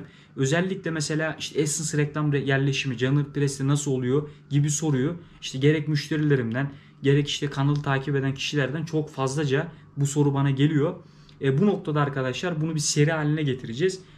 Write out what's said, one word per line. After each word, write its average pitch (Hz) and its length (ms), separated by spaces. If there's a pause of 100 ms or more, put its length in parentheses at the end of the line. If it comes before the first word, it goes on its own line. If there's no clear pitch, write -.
(360)
Özellikle 165 560
mesela 156 480
işte - 220
Essence 151 420
reklam 147 300
re-, 139 120
yerleşimi 135 520
Canner 139 280
Press'te 139 420
nasıl 147 240
oluyor 131 380 (200)
gibi 147 200
soruyu 147 480 (240)
işte - 180
gerek 147 280
müşterilerimden 139 840 (320)
gerek 143 240
işte - 200
kanalı 143 340
takip 139 340
eden 135 180
kişilerden 147 520
çok 156 240
fazlaca 139 580 (300)
bu 139 80
soru 143 280
bana 139 180
geliyor. 147 440 (460)
E, 135 160
bu 190 80
noktada 160 360
arkadaşlar 143 600
bunu 160 140
bir 151 40
seri 151 320
haline 151 320
getireceğiz 139 560 (180)